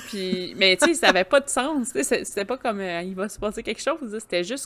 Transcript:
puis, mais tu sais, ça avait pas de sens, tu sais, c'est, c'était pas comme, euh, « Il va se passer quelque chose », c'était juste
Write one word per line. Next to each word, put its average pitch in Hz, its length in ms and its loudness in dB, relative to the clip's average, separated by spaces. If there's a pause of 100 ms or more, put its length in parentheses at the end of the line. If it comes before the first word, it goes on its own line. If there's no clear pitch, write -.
puis, 185 500 -4
mais 190 200 6
tu 294 100 4
sais, 339 80 4
ça 202 140 4
avait 185 140 4
pas 269 180 4
de - 80 -10
sens, 269 400 0
tu - 100 -2
sais, 285 40 0
c'est, - 220 0
c'était 202 200 -4
pas 247 120 -4
comme, 208 220 -2
euh, « 175 260 -4
Il 190 80 -8
va 196 160 -4
se - 80 -14
passer 214 240 -4
quelque - 220 -6
chose », 269 360 -4
c'était 180 240 -2
juste 247 220 -6